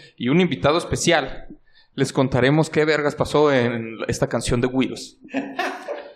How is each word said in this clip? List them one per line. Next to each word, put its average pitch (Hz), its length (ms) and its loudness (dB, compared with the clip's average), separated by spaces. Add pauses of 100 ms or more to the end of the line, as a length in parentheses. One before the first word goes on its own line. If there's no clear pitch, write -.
(160)
y 117 120 -4
un 151 120 4
invitado 156 380 2
especial - 720 -2 (460)
les 135 180 0
contaremos 135 580 2
qué 151 140 2
vergas 151 320 0
pasó 147 360 2
en 120 440 0 (100)
esta 120 220 -2
canción 120 320 -2
de 123 80 2
Wiros. - 500 -4 (140)
<laughs> - 260 -6 (580)